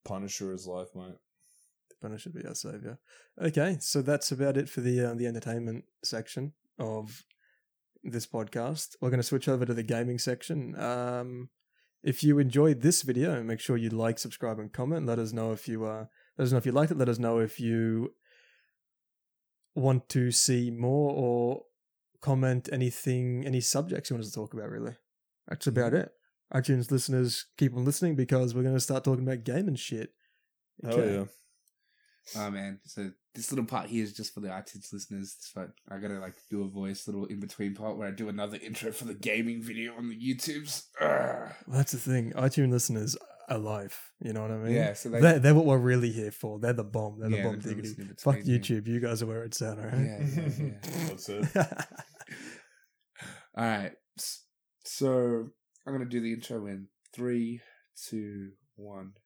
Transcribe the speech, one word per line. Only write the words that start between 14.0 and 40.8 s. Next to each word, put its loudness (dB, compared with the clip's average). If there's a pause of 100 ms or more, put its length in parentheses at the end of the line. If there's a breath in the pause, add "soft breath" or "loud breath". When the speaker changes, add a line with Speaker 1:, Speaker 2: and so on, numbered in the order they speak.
Speaker 2:
subscribe, -4
and -10
comment. -2
Let 2
us -2
know 0
if -6
you, -2
uh, -6 (320 soft breath)
let 2
us 4
know 6
if 0
you 2
liked 4
it. 0
Let 4
us 2
know 4
if 0
you 2 (1600 soft breath)
want 4
to 2
see 4
more 2
or 2 (580)
comment 2
anything, 0
any 0
subjects -2
you 0
want -4
us -10
to -10
talk -8
about, -6
really. -8 (520)
That's -2
about 4
Speaker 1:
Mm-hmm. 4
Speaker 2:
it. -10 (420)
iTunes 2
listeners, 2 (120)
keep 4
on 0
listening 2
because 4
we're 2
gonna 4
start 0
talking 4
about -2
game 0
and 0
shit. -6 (720)
Speaker 1:
Hell -2
Speaker 2:
Okay. 4
Speaker 1:
yeah. 0 (1080 soft breath)
Speaker 3:
Oh, -4
man. -6
So -8 (240)
this -8
little 0
part -4
here 0
is -6
just -10
for -12
the -8
iTunes -12
listeners. -10
So -12 (200)
I -12
gotta, -8
like, -12 (140)
do -4
a -4
voice -6
little -6
in-between -6
part -6
where -6
I -6
do -8
another -6
intro -8
for -10
the -8
gaming -2
video -8
on -8
the -8
YouTubes. -6 (140)